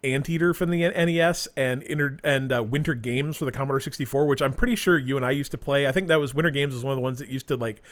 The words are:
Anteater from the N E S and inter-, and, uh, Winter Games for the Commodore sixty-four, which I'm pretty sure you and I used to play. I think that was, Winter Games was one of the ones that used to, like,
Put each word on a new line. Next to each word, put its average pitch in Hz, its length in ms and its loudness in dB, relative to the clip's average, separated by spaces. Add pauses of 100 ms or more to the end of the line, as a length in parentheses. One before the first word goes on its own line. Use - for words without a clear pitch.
Anteater 156 500 0
from 170 160 -2
the 170 140 2
N 170 240 2
E 165 140 2
S 170 340 2
and 131 280 -2
inter-, 147 400 -2
and, 135 280 0
uh, 120 120 2
Winter 147 300 -2
Games 127 440 -4
for 156 80 -2
the 127 60 -2
Commodore 139 280 -2
sixty-four, 139 480 0
which 139 140 2
I'm 139 120 2
pretty 233 220 2
sure 175 220 4
you 135 180 0
and 127 100 0
I 131 60 0
used 143 200 -2
to 143 60 -8
play. 139 300 0
I 131 60 0
think 190 140 0
that 160 120 6
was, 131 140 -2
Winter 160 180 2
Games 139 220 0
was 120 100 -6
one 139 80 -2
of 131 60 0
the 127 60 -2
ones 127 160 -2
that 139 100 -12
used 131 200 -8
to, 135 80 0
like, 113 240 -6 (100)